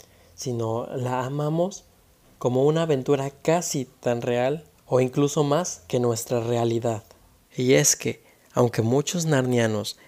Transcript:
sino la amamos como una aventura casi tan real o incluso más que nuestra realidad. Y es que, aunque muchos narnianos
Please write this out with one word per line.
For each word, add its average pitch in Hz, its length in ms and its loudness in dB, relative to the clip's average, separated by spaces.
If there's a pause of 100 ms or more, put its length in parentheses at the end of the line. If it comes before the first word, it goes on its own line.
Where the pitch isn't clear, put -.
(340)
sino 117 600 -4
la 127 300 -4
amamos 151 600 -4 (540)
como 127 260 2
una 156 180 2
aventura 139 480 0
casi 160 560 -2
tan 120 340 -4
real 127 440 -2 (200)
o 127 160 2
incluso 143 420 2
más 147 460 -2
que 127 120 0
nuestra 120 400 0
realidad. 117 640 -2 (520)
Y 127 180 4
es 147 220 4
que, - 260 -6 (300)
aunque 120 300 2
muchos 147 420 0
narnianos 123 840 0